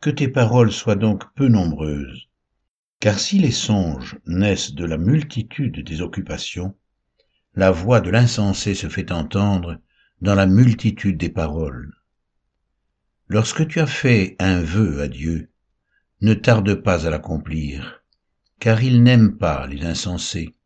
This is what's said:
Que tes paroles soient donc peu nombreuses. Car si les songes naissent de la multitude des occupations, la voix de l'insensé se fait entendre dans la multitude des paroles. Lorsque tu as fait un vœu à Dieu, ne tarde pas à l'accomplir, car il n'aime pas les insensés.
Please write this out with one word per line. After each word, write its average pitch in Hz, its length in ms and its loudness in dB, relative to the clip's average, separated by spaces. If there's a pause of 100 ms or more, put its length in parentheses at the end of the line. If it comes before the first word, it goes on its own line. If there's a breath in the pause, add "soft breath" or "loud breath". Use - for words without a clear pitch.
Que - 80 -2
tes 147 180 -2
paroles 120 440 4
soient 104 240 -2
donc 104 280 0 (100)
peu 139 140 0
nombreuses. 76 800 -2 (720)
Car 101 200 2
si 196 200 0
les 147 120 4
songes 85 720 -2
naissent 92 480 0
de 78 120 -6
la 80 120 -4
multitude 117 840 -2
des 82 180 -8
occupations, 90 760 -8 (800)
la 95 160 4
voix 98 300 2
de 87 80 -4
l'insensé 104 680 0
se 95 140 -8
fait 82 220 -8
entendre 87 680 -2 (420)
dans 98 140 2
la 98 100 4
multitude 104 720 2
des 82 120 -4
paroles. 73 640 -6 (1300)
Lorsque 113 400 0
tu 165 120 -6
as 156 80 2
fait 117 520 0
un 90 220 2
vœu 80 400 0
à 71 60 -4
Dieu, 78 440 -6 (680)
ne 107 120 4
tarde 104 420 2
pas 85 300 0
à 82 40 0
l'accomplir, 76 920 -8 (560)
car 113 220 2
il 123 220 6
n'aime 120 340 6
pas 69 300 -2
les 71 180 -8
insensés. 82 680 -8 (100)